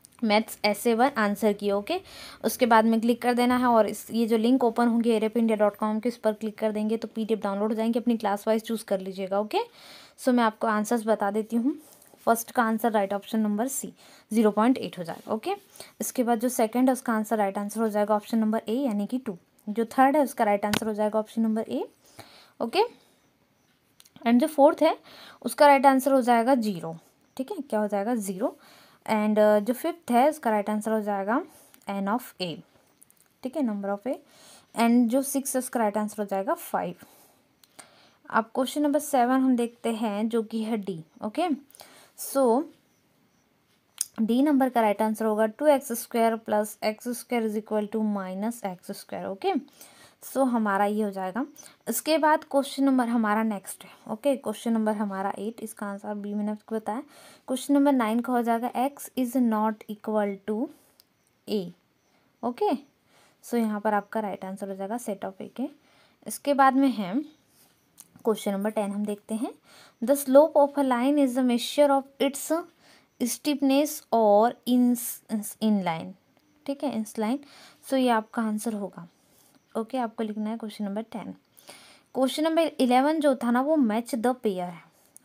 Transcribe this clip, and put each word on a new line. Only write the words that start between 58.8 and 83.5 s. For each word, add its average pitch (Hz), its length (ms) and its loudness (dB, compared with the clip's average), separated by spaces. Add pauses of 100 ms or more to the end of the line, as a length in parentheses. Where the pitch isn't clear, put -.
is 254 240 -2
not 220 480 0
equal 208 420 -2 (160)
to 214 80 -2 (920)
A। 220 120 -2 (800)
ओके, 247 280 0 (760)
so - 100 -8
यहाँ 214 260 0
पर 208 140 0
आपका 202 260 -2
राइट 196 240 -6
आंसर 196 240 -10
हो 196 60 -8
जाएगा 196 240 -8
set 202 260 -8
of 196 180 -10
A - 140 -12
के। 262 120 -6 (580)
इसके 285 280 -2
बाद 269 220 6
में 277 120 4
है 208 260 -4 (1120)
क्वेश्चन 208 280 -2
नंबर 196 180 -2
टेन, 208 200 -4
हम 208 140 -4
देखते 208 300 -8
हैं 277 180 -6 (500)
the 254 220 2
slope 294 380 6
of 285 200 2
a 269 60 0
line 262 380 2
is 240 120 -2
a 262 120 2
measure 240 380 2 (100)
of 269 300 -4
its - 220 -8 (840)
steepness 285 580 0 (180)
or 220 400 6 (220)
ins-, 240 880 0
inline। 185 500 0 (540)
ठीक 277 180 -6
है, 262 120 -2
इंसलाइन। 220 420 -4 (520)
So 269 80 2
ये 254 100 4
आपका 226 340 0
आंसर 220 300 -4
होगा। 185 340 -10 (720)
ओके, 226 220 -6
आपको 233 240 -4
लिखना 214 280 -6
है 233 80 -6
क्वेश्चन 214 260 -10
नंबर 202 180 -6 (100)
टेन। 190 220 -12 (800)
क्वेश्चन 262 300 0
नंबर 320 260 2 (100)
इलेवन 269 400 4
जो 285 220 4
था 240 80 0